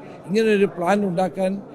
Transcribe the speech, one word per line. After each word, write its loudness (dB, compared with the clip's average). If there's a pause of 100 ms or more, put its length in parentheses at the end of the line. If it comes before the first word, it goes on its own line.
(280)
ഇങ്ങനൊരു 4
പ്ലാൻ 0
ഉണ്ടാക്കാൻ, -2 (140)